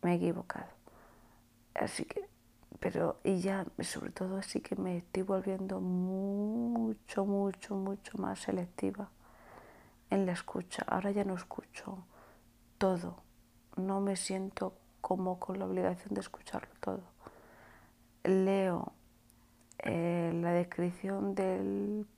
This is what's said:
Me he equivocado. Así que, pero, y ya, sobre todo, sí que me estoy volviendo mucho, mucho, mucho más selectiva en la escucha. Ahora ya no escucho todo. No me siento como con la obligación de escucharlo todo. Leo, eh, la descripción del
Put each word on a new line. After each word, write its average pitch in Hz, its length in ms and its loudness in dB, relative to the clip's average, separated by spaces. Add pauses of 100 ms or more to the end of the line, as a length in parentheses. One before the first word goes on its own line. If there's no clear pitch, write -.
Me 175 100 4
he 175 40 4
equivocado. 175 520 -2 (1040)
Así - 300 0
que, - 240 -6 (520)
pero, - 440 2
y 185 160 4
ya, 196 260 0 (140)
sobre - 320 -4
todo, 190 300 -4
sí - 180 -4
que - 160 -4
me 185 220 0
estoy 185 240 -2
volviendo 190 580 0
mucho, 202 1500 0
mucho, 196 480 0
mucho 196 420 -4
más 196 240 -2
selectiva 196 720 -2 (1000)
en 196 140 6
la 180 80 2
escucha. - 540 -4
Ahora 196 240 2
ya 202 140 2
no 190 100 -2
escucho - 720 -10 (720)
todo. 175 440 2 (540)
No 196 240 0
me 196 160 2
siento 190 640 -4 (220)
como 185 380 0
con 185 200 -4
la 190 80 -2
obligación 185 480 0
de 196 60 0
escucharlo - 600 -8
todo. 185 220 -4 (1200)
Leo, 190 680 4 (840)
eh, 170 560 2
la 170 160 2
descripción 180 840 0
del 196 720 0 (120)